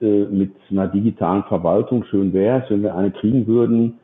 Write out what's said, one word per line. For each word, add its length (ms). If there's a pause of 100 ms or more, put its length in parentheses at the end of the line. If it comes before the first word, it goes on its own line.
äh, 240
mit 280 (180)
einer 160
digitalen 560
Verwaltung, 640
schön 260
wär's, 380
wenn 140
wir 120
eine 160
kriegen 360
würden. 560